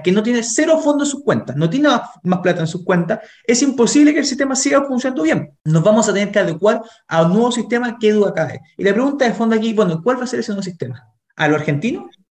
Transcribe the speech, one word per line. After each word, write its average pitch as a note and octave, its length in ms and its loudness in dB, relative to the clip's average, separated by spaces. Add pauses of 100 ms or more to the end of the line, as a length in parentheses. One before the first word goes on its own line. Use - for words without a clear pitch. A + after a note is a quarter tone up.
que F3+ 80 2
no G#3 100 2
tienen A#3 220 0
cero D#4 340 2
fondos C#4+ 300 0
en - 20 -4
sus - 140 -10
cuentas, B2+ 320 -2
no D#3+ 120 0
tienen C#4 220 2
más, A#3+ 120 2 (200)
más F3+ 160 0
plata F3+ 220 0
en D#3+ 80 -2
sus F3+ 160 -10
cuentas, F3+ 340 -2 (260)
es A#3+ 160 2
imposible C#4+ 520 4
que D#4 80 0
el - 40 0
sistema C4+ 300 -2
siga C#4 300 0
funcionando C4+ 400 -4
bien. C4 260 -2 (140)
Nos D#3+ 180 2
vamos G#3+ 260 4
a E3 40 2
tener G3+ 180 -2
que G#3 80 -2
adecuar F#3+ 420 0 (280)
a E3 140 2
un E3+ 100 2
nuevo A#3 180 2
sistema A#3 480 -4
que G#3+ 140 4
duda G3+ 200 2
cae. D#3+ 280 -6 (160)
Y F3+ 80 -4
la G3+ 80 2
pregunta C4+ 320 0
de A3 100 2
fondo A3+ 220 0
aquí, A3 180 -2
bueno, F3 260 0
¿cuál B3 200 0
va - 20 -8
a A#3+ 60 -6
ser A#3+ 100 -6
ese A3 140 -6
nuevo G3 100 -6
sistema? C#3 420 -12 (300)
¿A D#3 140 0
lo D3+ 80 2
argentino? D#3 520 -4 (220)